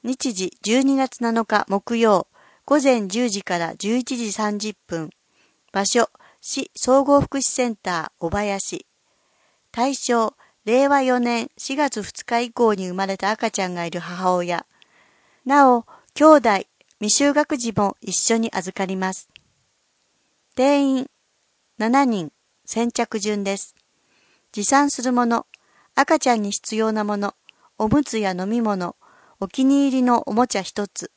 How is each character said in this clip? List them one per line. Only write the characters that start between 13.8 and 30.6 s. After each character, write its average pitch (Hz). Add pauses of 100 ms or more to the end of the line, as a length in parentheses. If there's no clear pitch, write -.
い -
る 170
母 180
親。 175 (760)
な 277
お、 233 (280)
兄 285
弟、 285 (500)
未 214
就 285
学 294
児 240
も 202
一 190
緒 -
に 226
預 185
か 190
り 185
ま 190
す。 - (1300)
定 285
員、 269 (680)
七 240
人、 202 (320)
先 233
着 226
順 208
で 196
す。 - (760)
持 208
参 285
す 269
る 247
も 240
の、 233 (480)
赤 285
ち -
ゃ 247
ん 220
に 202
必 -
要 220
な 214
も 208
の、 202 (440)
お 220
む 277
つ -
や 190
飲 185
み 226
物、 196 (420)
お 190
気 -
に 277
入 262
り 254
の 247
お -
も 240
ち -
ゃ 190